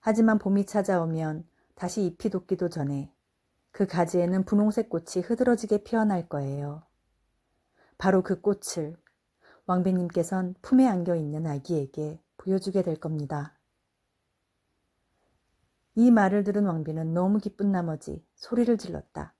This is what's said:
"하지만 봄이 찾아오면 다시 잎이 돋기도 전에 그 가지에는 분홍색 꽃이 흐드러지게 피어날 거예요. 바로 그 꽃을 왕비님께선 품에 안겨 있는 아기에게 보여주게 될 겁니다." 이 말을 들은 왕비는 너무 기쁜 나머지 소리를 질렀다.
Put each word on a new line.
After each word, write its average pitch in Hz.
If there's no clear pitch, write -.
"하지만 220
봄이 196
찾아오면 165
다시 185
잎이 175
돋기도 185
전에 143
그 -
가지에는 175
분홍색 214
꽃이 170
흐드러지게 233
피어날 208
거예요. 143
바로 185
그 190
꽃을 170
왕비님께선 180
품에 262
안겨 180
있는 156
아기에게 151
보여주게 190
될 160
겁니다." 151
이 240
말을 202
들은 202
왕비는 160
너무 185
기쁜 202
나머지 160
소리를 233
질렀다. -